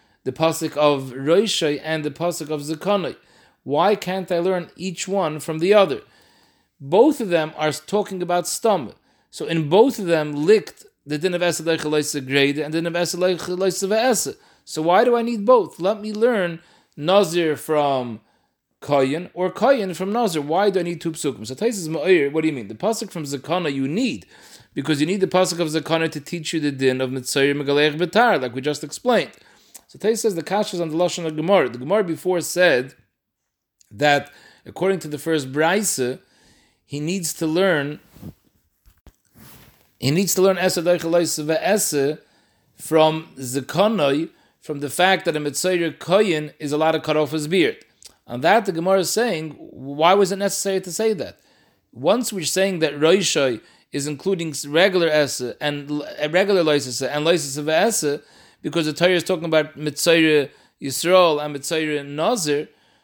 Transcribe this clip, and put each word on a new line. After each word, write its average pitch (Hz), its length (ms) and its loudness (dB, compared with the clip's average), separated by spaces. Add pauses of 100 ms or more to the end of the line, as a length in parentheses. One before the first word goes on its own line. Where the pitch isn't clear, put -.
(240)
the 127 100 -6
pasuk 160 440 -2
of 139 380 2
Roshai, 156 680 0
and 156 200 -4
the 147 80 -4
pasuk 160 380 -6
of 151 120 -4
Zakonai? 160 540 -4 (480)
Why 165 320 2
can't 190 360 -6
I 170 80 0
learn 175 360 -2
each 180 320 -8
one 170 320 -2
from 160 200 -6
the 185 140 4
other? 190 280 4 (840)
Both 214 380 4
of 202 80 -4
them 160 280 0
are 151 140 0
talking 190 500 -4
about 175 260 -2
stomach. 180 500 -2 (320)
So - 160 -10
in 160 240 -2
both 214 280 6
of 190 100 -6
them, 151 260 0
licked 170 500 2 (220)
the 147 140 -4
din 180 140 -2
of 175 80 -2
Esed 175 200 0
Doichel 160 300 -2
Leisa 147 360 -2
Greide 143 360 2
and 156 100 -6
the 165 80 0
din 170 60 -2
of 165 60 -6
Esed 175 260 -2
Doichel 180 380 -2
Leisa 190 300 -2
Ve'eseh. 220 480 0 (300)
So - 160 -8
why 175 220 4
do 240 120 4
I 233 60 0
need 226 240 -4
both? 220 340 4
Let 202 220 -2
me 214 100 -8
learn 208 480 0 (380)
Nazir 165 580 2
from 135 640 0 (600)
Koyin 143 540 0
or 180 160 -2
Koyin 208 440 2
from 190 160 -4
Nazir. 208 300 0
Why 175 300 2
do 185 80 0
I - 20 0
need 170 200 -4
two 165 100 -4
psukim? 123 340 -6
So 123 80 -10
Taisus 196 340 -4
Ma'ir, 156 440 2
what 160 100 0
do 160 60 2
you 151 60 0
mean? 117 140 -8
The 107 60 -12
pasuk 214 380 -4
from 160 140 -8
Zakana 151 460 -4
you 135 160 -2
need 156 380 -2 (480)
because 139 260 -2
you 151 60 2
need 190 160 -2
the 180 60 2
pasuk 175 320 0
of 170 80 0
Zakana 160 440 -2
to 147 80 -10
teach 160 320 -8
you 165 80 -2
the 147 120 -2
din 131 280 0
of 131 120 -2
Mitzayir 139 420 0
Megaleich 143 460 2
Betar, 185 420 2
like 120 140 -6
we 131 60 -6
just 147 220 -4
explained. 180 500 -2 (520)
So - 140 -20
Taisus 220 220 0
says 214 120 0
the 165 80 -4
kasha 196 360 -2
is 170 40 -2
on 165 80 -4
the 151 60 -6
Lashon 170 320 -2
of 156 80 -6
Gemara. 156 340 2
The 113 80 -10
Gemara 175 260 0
before 175 380 -2
said 143 540 2 (960)
that 139 400 2 (340)
according 185 360 -2
to 156 60 -12
the 147 120 -8
first 151 320 -2
Braisa, 151 680 0 (640)
he 143 160 -10
needs 165 360 -4
to 165 120 -4
learn, 156 520 0 (2000)
he 135 120 0
needs 180 220 0
to 185 80 2
learn 190 160 4
Esed 175 260 0
Doichel 165 280 0
Leisa 160 340 0
Ve'eseh 156 760 0 (560)
from 160 600 2
Zakonai, 143 920 0 (300)
from 147 200 -10
the 139 100 -6
fact 180 360 2
that 156 120 -2
a - 20 -2
Mitzayir 165 580 -2
Koyin 165 640 0
is 147 120 -6
allowed 156 220 2
to 160 60 0
cut 151 160 -2
off 147 160 0
his 151 160 -4
beard. 160 300 2 (500)
On 123 140 -10
that, 196 240 4
the 202 60 -4
Gemara 180 280 0
is 165 100 -2
saying, 170 420 -2
why 143 640 0
was 196 180 4
it 196 60 -4
necessary 196 440 -2
to 185 100 -12
say 220 220 0
that? 110 260 -8 (520)
Once 185 400 0
we're 185 140 -6
saying 190 340 0
that 151 140 0
Roshai 147 680 2 (300)
is 143 140 -4
including 165 440 -4
s-, 143 160 -8
regular 170 440 2
Ese 139 500 0
and 143 300 -6
l-, 147 160 -6 (240)
regular 185 340 2
Loisese 131 460 0
and 147 160 -2
Loisese 147 380 0
Ve'ese, 156 580 0 (400)
because 156 240 -2
the 151 80 -2
Torah 175 180 2
is 175 120 2
talking 170 220 -2
about 156 320 0
Mitzayir 151 720 2 (320)
Yisrael 160 640 2
and 151 120 -8
Mitzayir 151 500 -4
Nazir, 151 640 -2 (340)